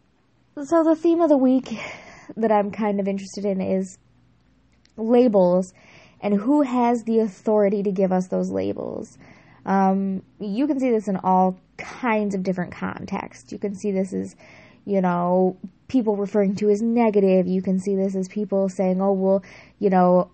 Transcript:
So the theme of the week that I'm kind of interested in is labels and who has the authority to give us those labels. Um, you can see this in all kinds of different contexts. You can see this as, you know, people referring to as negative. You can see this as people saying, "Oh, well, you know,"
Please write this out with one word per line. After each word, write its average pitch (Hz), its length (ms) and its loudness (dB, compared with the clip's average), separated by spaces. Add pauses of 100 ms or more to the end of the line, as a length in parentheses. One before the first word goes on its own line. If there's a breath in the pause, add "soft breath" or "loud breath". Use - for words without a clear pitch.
(640)
So 320 220 2
the 320 100 4
theme 330 280 2
of 320 80 4
the 285 80 6
week 262 320 2 (640 loud breath)
that 220 160 0
I'm 208 180 2
kind 202 300 -2
of 196 80 -4
interested 196 380 -8
in 190 160 -2
is 190 340 -4 (1040)
labels 202 720 2 (500 soft breath)
and 208 120 0
who 262 280 2
has 247 420 0
the 226 160 0
authority 214 600 0
to 202 80 -2
give 185 220 0
us 185 160 0
those 185 220 -4
labels. - 680 -6 (480 loud breath)
Um, 190 580 0 (160)
you 208 280 -4
can 277 120 -2
see 262 120 0
this 214 180 -2
in 196 80 -2
all 185 420 0 (200)
kinds 214 560 -4
of 190 80 -4
different 185 300 -6
contexts. - 800 -10
You 202 60 -12
can 208 160 -8
see 202 160 -6
this 190 220 -4
as, 190 240 -8 (480 loud breath)
you 196 160 0
know, 180 560 0 (320)
people 220 280 0
referring 202 400 0
to 208 120 0
as 208 140 2
negative. 208 640 2
You 185 160 -2
can 190 180 -2
see 202 160 -2
this 190 180 -2
as 190 140 -4
people 196 400 -2
saying, 185 320 -2
"Oh, 196 120 2
well, 190 300 2 (360 loud breath)
you 202 120 0
know," 180 440 4